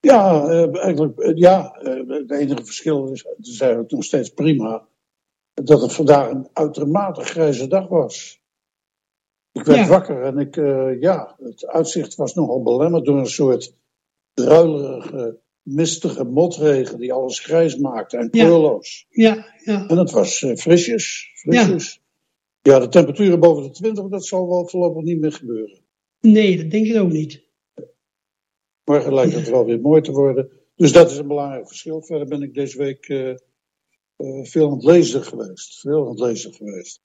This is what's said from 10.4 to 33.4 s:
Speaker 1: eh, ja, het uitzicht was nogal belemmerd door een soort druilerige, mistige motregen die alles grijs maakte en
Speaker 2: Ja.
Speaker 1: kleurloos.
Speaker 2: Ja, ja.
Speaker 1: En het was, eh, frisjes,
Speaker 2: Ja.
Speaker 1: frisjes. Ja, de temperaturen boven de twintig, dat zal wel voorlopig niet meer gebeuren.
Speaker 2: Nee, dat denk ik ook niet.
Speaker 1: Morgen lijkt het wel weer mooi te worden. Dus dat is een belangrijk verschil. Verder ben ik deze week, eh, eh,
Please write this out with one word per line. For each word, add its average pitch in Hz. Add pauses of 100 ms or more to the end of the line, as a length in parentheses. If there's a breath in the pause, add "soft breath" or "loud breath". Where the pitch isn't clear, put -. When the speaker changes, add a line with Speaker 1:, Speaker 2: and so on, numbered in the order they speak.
Speaker 1:
eh, 131
ja, 170
het 120
uitzicht 160
was 135
nogal 127
belemmerd 139
door 139
een 131
soort 127 (580)
druilerige, 135 (240)
mistige 143
motregen 135
die 123
alles 127
grijs 165
maakte 123
en 117
Speaker 2:
Ja. 226
Speaker 1:
kleurloos. 156
Speaker 2:
Ja, 220 (100)
ja. 202
Speaker 1:
En 165
het 180
was, -
eh, 123
frisjes, - (120)
Speaker 2:
Ja. 233
Speaker 1:
frisjes. 175 (600)
Ja, 139
de 123
temperaturen 170
boven 156
de 135
twintig, 202
dat 185
zal 185
wel 175
voorlopig 170
niet 165
meer 151
gebeuren. 113 (380)
Speaker 2:
Nee, 214
dat 160
denk 214
ik 226
ook 185
niet. 156 (1400)
Speaker 1:
Morgen 143
lijkt 127
het 147
wel 123
weer 117
mooi 147
te 147
worden. 135 (240)
Dus 151
dat 160
is 139
een 147
belangrijk 143
verschil. 160
Verder 147
ben 143
ik 127
deze 127
week, 139
eh, 131
eh, 127 (1040)